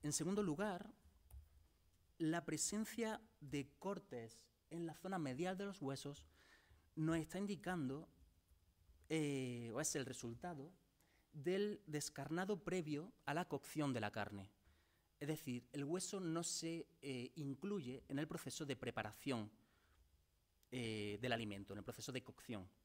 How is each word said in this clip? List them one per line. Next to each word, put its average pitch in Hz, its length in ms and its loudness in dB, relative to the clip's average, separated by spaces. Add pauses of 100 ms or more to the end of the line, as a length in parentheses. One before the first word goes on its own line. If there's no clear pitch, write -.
En 147 100 2
segundo 190 300 4
lugar, 190 500 0 (1300)
la 165 260 4
presencia 214 760 0 (200)
de 143 380 -2
cortes 131 640 -6 (260)
en 170 160 -2
la 160 80 -4
zona 185 240 -2
medial 160 380 2
de 202 80 -2
los 202 180 -6
huesos 139 400 -2 (720)
nos 160 220 6
está 160 220 0
indicando, 170 720 0 (1000)
eh, 131 680 2
o 127 60 2
es - 160 2
el 131 100 2
resultado, 131 640 -4 (640)
del 190 540 2
descarnado 160 760 0
previo 151 500 0 (120)
a 147 100 2
la 175 140 2
cocción 143 440 2
de 120 80 4
la 104 120 2
carne. 101 400 -2 (680)
Es 143 80 -2
decir, 131 460 -2
el 147 100 0
hueso 180 380 0
no 170 240 2
se, 165 420 0 (140)
eh, 127 340 -2
incluye 139 720 -2
en 139 140 0
el 151 80 0
proceso 160 360 -4
de 135 120 0
preparación, 113 760 -2 (1200)
eh, 107 500 0
del 120 120 2
alimento, 101 400 -2
en 101 60 -6
el 104 60 -8
proceso 123 280 -8
de 123 100 -2
cocción. 98 460 -8 (160)